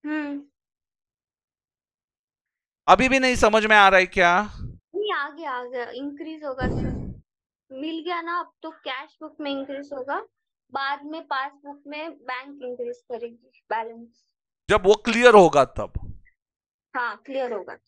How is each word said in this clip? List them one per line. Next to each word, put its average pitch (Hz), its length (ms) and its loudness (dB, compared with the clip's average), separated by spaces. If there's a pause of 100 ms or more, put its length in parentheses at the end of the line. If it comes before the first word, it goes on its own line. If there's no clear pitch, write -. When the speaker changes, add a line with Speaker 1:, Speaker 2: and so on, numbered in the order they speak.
Speaker 1:
हम्म। 294 380 -8 (2500)
Speaker 2:
अभी 214 220 6
भी 269 100 4
नहीं 254 160 2
समझ 214 300 4
में 214 100 6
आ 196 140 8
रहा 190 100 6
है 185 60 4
क्या? 185 560 2
Speaker 1:
नहीं, - 520 -8
आ 294 160 -6
गया, 294 220 -12
आ 247 120 -8
गया, 247 260 -10
इंक्रीज 302 540 -12
होगा 262 240 -6
सर। - 420 -6 (640)
मिल 311 340 -10
गया 339 160 -6
ना, 339 180 -6
अब 320 120 -12 (120)
तो 320 80 -12
कैश 285 500 -14
बुक 302 200 -18
में 285 100 -6
इंक्रीज 277 420 -10
होगा, 277 320 -8 (460)
बाद 277 340 -6
में 320 180 -12
पासबुक 285 640 -8
में 302 240 -10
बैंक 269 520 -12
इंक्रीज 247 340 -10
करेगी 233 720 -14
बैलेंस। 233 560 -10 (440)
Speaker 2:
जब 202 160 2
वो 202 100 6
क्लियर 233 380 4
होगा 151 320 8
तब? - 540 -12 (760)
Speaker 1:
हाँ, 240 300 -6
क्लियर 262 280 -6
होगा। 185 240 -10 (100)